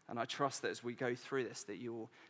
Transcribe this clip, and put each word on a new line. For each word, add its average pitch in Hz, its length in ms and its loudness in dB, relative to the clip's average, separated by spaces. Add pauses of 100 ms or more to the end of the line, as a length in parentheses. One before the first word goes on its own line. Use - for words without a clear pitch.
And 117 120 -2
I 117 60 2
trust - 360 2
that 110 80 4
as 87 140 -2
we 120 100 -2
go 123 220 2
through 131 300 0
this, 117 180 -6
that 101 140 -6
you 117 140 -4
will 113 200 -6 (180)